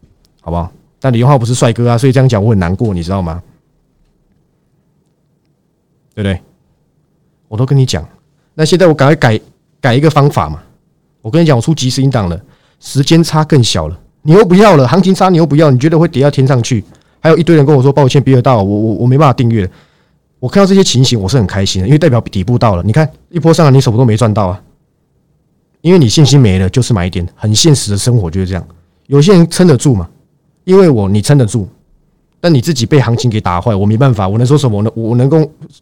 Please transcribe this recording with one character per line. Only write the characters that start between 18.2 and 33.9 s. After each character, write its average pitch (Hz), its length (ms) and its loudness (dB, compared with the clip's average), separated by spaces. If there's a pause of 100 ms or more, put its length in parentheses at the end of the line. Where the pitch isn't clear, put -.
比 131 120 2
尔 123 80 2
大 131 120 2
佬， 107 80 0
我， 101 140 -2
我， 110 200 -2
我 120 100 -2
没 127 100 2
办 151 120 2
法 123 40 2
订 117 160 -2
阅。” 104 220 -2 (720)
我 127 80 -8
看 202 120 0
到 196 60 4
这 190 80 2
些 196 80 4
情 131 220 2
形， 120 160 -2
我 92 80 -4
是 113 80 -2
很 110 100 0
开 95 180 -4
心 95 160 -4
的， 92 60 -4
因 120 60 2
为 151 60 4
代 156 120 2
表 120 120 0
底 - 200 -8
部 120 160 -2
到 110 160 0
了。 87 80 -4
你 98 80 -2
看， 156 180 0 (220)
一 175 80 -8
波 160 160 2
上 170 100 2
来， 143 60 4
你 135 100 4
什 131 100 -2
么 107 60 -2
都 131 80 2
没 110 120 0
赚 110 180 0
到 101 140 -2
啊， 95 120 -8 (1200)
因 160 100 2
为 190 80 4
你 123 80 2
信 143 180 2
心 139 140 2
没 98 180 2
了， 95 100 -2
就 123 140 -2
是 - 100 -4
买 90 160 -2
点。 87 160 -6 (120)
很 107 180 -4
现 156 180 2
实 107 200 -2
的 101 40 -4
生 120 200 -2
活 95 120 -2
就 87 120 -6
是 95 80 -4
这 95 60 -6
样， 87 140 -10 (380)
有 143 160 2
些 196 120 4
人 170 140 4
撑 180 200 0
得 143 80 4
住 135 180 0
嘛， 90 140 -4 (560)
因 185 120 2
为 190 140 6
我， 104 180 0
你 104 140 0
撑 143 160 2
得 123 80 2
住， 101 220 -6 (720)
但 175 120 0
你 131 80 2
自 160 140 -4
己 120 100 -4
被 143 160 2
行 117 160 -2
情 - 140 -2
给 107 100 -4
打 87 200 -4
坏， 117 120 -2
我 98 140 -2
没 110 100 0